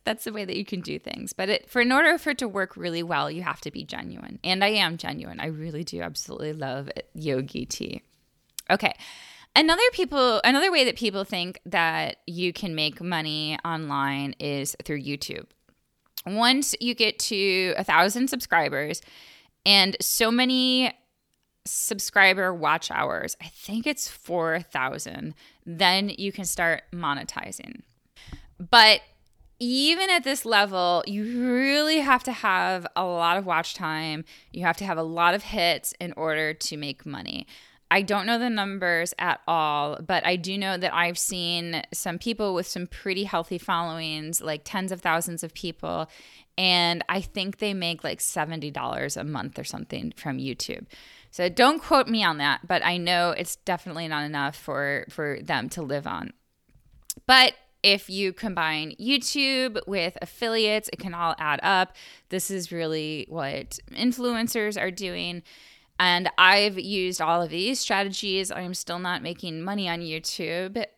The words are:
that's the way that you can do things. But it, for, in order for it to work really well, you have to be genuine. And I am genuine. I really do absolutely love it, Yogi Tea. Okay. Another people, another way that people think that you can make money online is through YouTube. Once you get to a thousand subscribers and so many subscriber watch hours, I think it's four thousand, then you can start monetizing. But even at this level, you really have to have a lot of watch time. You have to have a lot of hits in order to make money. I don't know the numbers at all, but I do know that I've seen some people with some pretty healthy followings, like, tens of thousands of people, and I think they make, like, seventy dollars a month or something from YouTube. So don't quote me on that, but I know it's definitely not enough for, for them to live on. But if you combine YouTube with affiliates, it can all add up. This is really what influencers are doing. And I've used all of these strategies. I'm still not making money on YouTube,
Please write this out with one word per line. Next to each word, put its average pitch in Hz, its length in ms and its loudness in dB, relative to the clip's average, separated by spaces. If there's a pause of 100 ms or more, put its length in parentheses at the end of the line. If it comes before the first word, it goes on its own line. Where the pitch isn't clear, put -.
that's 220 200 -2
the 226 80 -6
way 208 120 -8
that 190 120 -6
you 196 100 -6
can 180 160 -6
do 151 160 -8
things. - 340 -10
But 190 160 -4
it, - 220 -2
for, 247 100 0
in 240 100 4
order 311 280 6
for 311 120 -2
it 262 80 -2
to 247 100 -2
work 190 280 -4
really 170 260 -4
well, 151 280 -2
you 165 120 -8
have 156 200 -4
to 151 80 -8
be - 140 -10
genuine. - 600 -12
And 185 180 0
I 202 60 4
am 185 300 2
genuine. 160 420 -8
I - 60 -4
really 156 360 -6
do 170 200 -6
absolutely 156 500 -8
love 139 420 -6
it, - 200 -10
Yogi 139 500 -2
Tea. - 380 -8 (680)
Okay. 190 240 2 (640)
Another 320 260 6 (100)
people, 254 500 2
another 285 300 4
way 294 120 6
that 233 120 0
people 202 280 -2
think 180 420 -6
that 165 500 0 (100)
you 175 260 -2
can - 220 -6
make 151 260 -2
money 156 640 -4
online 139 760 -2
is 143 440 -4
through 147 180 -6
YouTube. - 440 -8 (800)
Once 233 540 2
you 240 140 -2
get 214 240 0
to 190 580 0
a 190 80 -2
thousand 196 440 4
subscribers 165 720 0 (640)
and 196 360 6
so - 300 2
many 254 640 4 (760)
subscriber 190 840 2
watch 160 380 0
hours, - 500 -2
I - 60 -14
think 214 400 -8
it's - 220 -4
four 165 520 -2
thousand, 147 760 -6 (300)
then 185 440 2
you 196 240 -6
can 190 140 -8
start 165 360 0 (100)
monetizing. - 920 -8 (760)
But 214 440 10 (580)
even 294 500 2
at 339 140 4
this 269 200 0
level, 190 640 4
you 240 460 -2
really 294 480 4
have 269 240 4
to 254 80 -4
have 185 540 0 (100)
a 185 80 0
lot 170 320 2
of 196 100 -2
watch 170 280 0
time. 156 500 -4 (260)
You 170 120 -8
have 175 160 2
to 202 60 -8
have 185 140 -2
a 165 40 -2
lot 170 320 2
of 208 100 -4
hits 175 560 0
in 175 160 -8
order 156 380 0
to - 220 -6
make 143 300 -8
money. 131 400 -10 (480)
I 196 80 4
don't 202 240 0
know 233 140 2
the 240 100 0
numbers 190 680 0
at 170 260 0
all, 151 580 0
but 175 220 0
I 180 80 4
do 185 240 -4
know 190 180 -2
that 180 180 -2
I've 175 220 2
seen 170 640 -2 (100)
some 175 260 -6
people 214 340 -2
with 180 140 0
some 180 200 -6
pretty 190 360 -4
healthy 180 340 -2
followings, 165 840 -4
like, 156 240 -6
tens 190 260 -4
of 185 100 -8
thousands 170 440 0
of 160 100 -12
people, 165 560 -6 (480)
and 175 500 4
I 185 120 0
think 190 380 -6
they 208 140 -2
make, 170 300 -4
like, - 180 -6
seventy 151 520 -4
dollars 131 440 -4
a - 60 -6
month 143 380 -6
or 127 40 -8
something - 520 -8
from 131 220 -6
YouTube. - 480 -8 (440)
So 180 180 0
don't 247 320 6
quote 269 280 4
me 220 160 2
on 160 140 2
that, 143 280 0
but 180 180 2
I 175 120 2
know 175 340 2
it's - 260 -6
definitely 170 520 -6
not 147 160 -4
enough 143 320 -4
for, 139 540 -4
for 147 300 -4
them 147 300 -4
to 170 120 -8
live 143 240 -4
on. - 260 -8 (920)
But 254 280 8 (300)
if 202 260 4
you 190 220 0
combine 160 680 -2
YouTube 262 840 0
with 175 340 -4
affiliates, 220 720 0
it - 60 -12
can 185 160 -8
all 170 240 -2
add 151 240 0
up. 185 320 2 (340)
This 185 220 -4
is 180 220 -6
really 156 560 -4
what 139 500 -8 (140)
influencers 233 880 -2
are 190 100 -2
doing. 175 540 -8 (540)
And 180 300 4 (100)
I've 196 400 8
used 185 420 -2
all 170 220 2
of 165 80 -4
these 190 280 -2
strategies. 196 720 -2
I'm 180 240 -6
still 175 240 -8
not 180 240 -4
making 165 400 -8
money 196 260 -4
on 170 120 -4
YouTube, 170 840 -6 (140)